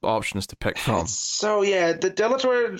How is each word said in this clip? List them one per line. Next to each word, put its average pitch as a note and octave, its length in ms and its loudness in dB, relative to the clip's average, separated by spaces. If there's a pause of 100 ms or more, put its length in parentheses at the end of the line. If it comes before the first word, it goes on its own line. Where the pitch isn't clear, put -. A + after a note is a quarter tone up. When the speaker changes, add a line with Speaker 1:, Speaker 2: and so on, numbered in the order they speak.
Speaker 1:
options G#2+ 440 -2
to - 80 -18
pick - 220 -4
from. F2+ 300 0
Speaker 2:
So - 560 -2
yeah, F#3 300 4
the E3+ 160 0
De G#3+ 200 0
La C4 80 2
Torre B3 420 2